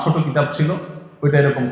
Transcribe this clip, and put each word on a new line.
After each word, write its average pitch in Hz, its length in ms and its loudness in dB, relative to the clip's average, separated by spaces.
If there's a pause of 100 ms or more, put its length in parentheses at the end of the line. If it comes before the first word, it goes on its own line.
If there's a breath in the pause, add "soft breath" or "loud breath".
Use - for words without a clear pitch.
ছোট 165 160 0
কিতাব 147 340 0
ছিল, 156 200 0 (500)
ওইটা 143 180 4
এরকম 139 320 2